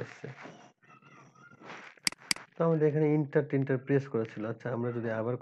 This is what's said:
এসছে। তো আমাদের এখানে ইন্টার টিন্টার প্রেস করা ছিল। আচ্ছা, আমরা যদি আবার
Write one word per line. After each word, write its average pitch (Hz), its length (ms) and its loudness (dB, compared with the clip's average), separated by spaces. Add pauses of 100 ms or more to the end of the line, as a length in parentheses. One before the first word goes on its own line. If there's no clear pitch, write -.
এসছে। - 220 -16 (2250)
তো - 120 -2
আমাদের 160 220 4
এখানে 151 180 4 (100)
ইন্টার 147 340 2
টিন্টার 135 340 2
প্রেস 139 260 4
করা 113 200 0
ছিল। 107 120 -8 (100)
আচ্ছা, 113 220 -10
আমরা 120 220 -2
যদি 117 120 -4 (100)
আবার 117 220 -2